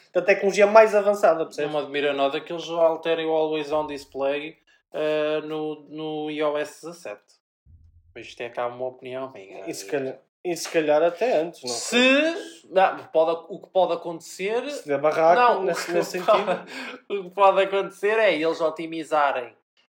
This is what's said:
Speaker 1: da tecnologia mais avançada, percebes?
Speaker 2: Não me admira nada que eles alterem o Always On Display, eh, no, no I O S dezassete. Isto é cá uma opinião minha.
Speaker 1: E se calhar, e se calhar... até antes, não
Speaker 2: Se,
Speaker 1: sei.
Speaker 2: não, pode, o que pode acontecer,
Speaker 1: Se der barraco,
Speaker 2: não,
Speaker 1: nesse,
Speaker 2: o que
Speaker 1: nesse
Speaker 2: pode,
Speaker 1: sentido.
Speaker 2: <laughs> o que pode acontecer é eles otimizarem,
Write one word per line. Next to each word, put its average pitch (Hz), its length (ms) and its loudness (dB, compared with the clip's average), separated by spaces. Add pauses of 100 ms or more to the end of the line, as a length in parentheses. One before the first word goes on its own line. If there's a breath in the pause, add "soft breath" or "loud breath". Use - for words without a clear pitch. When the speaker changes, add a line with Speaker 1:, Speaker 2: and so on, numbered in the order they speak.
(120)
Speaker 1:
da 180 100 0
tecnologia 202 460 4
mais 214 260 8
avançada, 196 520 2
percebes? 147 260 -6
Speaker 2:
Não 151 80 -2
me 139 60 -4
admira 143 260 -2
nada 139 300 -2
que 160 100 -14
eles 165 160 -10
alterem 165 600 0
o 160 40 -2
Always 156 400 -2
On 151 160 -2
Display, 143 680 -6 (340)
eh, 151 540 -2
no, 156 440 -8
no 156 420 -8
I 151 120 -4
O 147 140 0
S 147 240 -8
dezassete. - 580 -16 (760)
Isto 113 240 -16
é 120 80 -10
cá 120 180 -4
uma 123 200 -8
opinião 131 440 -10
minha. 98 380 -16
Speaker 1:
E 151 40 -6
se - 120 -12
calhar, 131 320 -6 (260)
e 170 140 -4
se - 120 -10
calhar... 151 340 2
até 175 360 0
antes, 165 220 -6
não 127 80 -10
Speaker 2:
Se, - 200 -8 (720)
Speaker 1:
sei. - 100 -20
Speaker 2:
não, 190 260 4 (160)
pode, 165 340 2
o 196 140 -14
que - 80 -20
pode 175 240 2
acontecer, 185 760 -8
Speaker 1:
Se 277 180 -10
der 143 120 -2
barraco, 160 400 4
Speaker 2:
não, 214 240 4
Speaker 1:
nesse, 170 200 -2
Speaker 2:
o - 20 -10
que - 80 -8
Speaker 1:
nesse - 260 -2
Speaker 2:
pode, 202 200 4
Speaker 1:
sentido. 196 260 -4 (420 loud breath)
Speaker 2:
<laughs> - 20 -
o 202 160 -6
que 180 40 -14
pode 196 320 4
acontecer 196 580 0
é 202 160 4
eles 160 240 -2
otimizarem, 151 960 -2 (420)